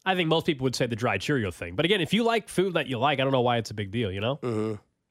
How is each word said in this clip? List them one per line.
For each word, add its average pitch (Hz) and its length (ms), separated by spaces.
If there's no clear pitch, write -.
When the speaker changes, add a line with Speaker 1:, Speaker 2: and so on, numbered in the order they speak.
Speaker 1:
I 190 80
think 175 160
most 160 160
people 135 180
would 127 100
say 135 120
the 117 100
dry 104 220
Cheerio 110 320
thing. 87 260
But 147 80
again, 190 160
if 165 140
you 226 100
like 226 240
food 190 260
that 160 120
you 127 120
like, 135 220
I 135 40
don't 135 80
know 127 100
why 120 160
it's 113 120
a 113 40
big 104 160
deal, 110 200
you 98 120
know? 127 140
Speaker 2:
Mm-hmm. 110 380